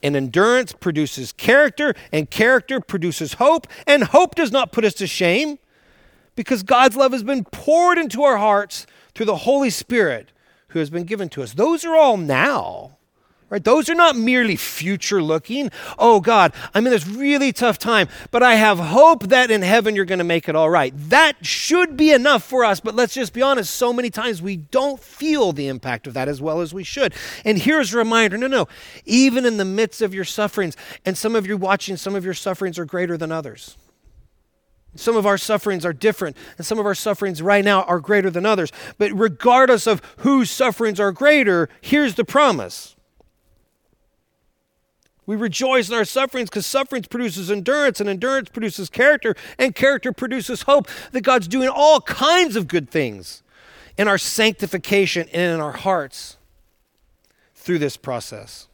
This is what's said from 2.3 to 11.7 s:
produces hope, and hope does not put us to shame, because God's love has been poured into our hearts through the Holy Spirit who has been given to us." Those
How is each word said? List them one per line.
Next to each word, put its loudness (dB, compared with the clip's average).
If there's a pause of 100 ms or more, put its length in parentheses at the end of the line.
produces -6
hope, 2 (220)
and 4
hope 4
does -2
not -2
put -2
us 2
to -6
shame, -2 (760)
because -4
God's 4
love 2
has -6
been -4
poured 2
into -4
our 4
hearts -2 (280)
through -4
the 0
Holy 0
Spirit -2 (380)
who -4
has -4
been -6
given -8
to -10
us." -12
Those 0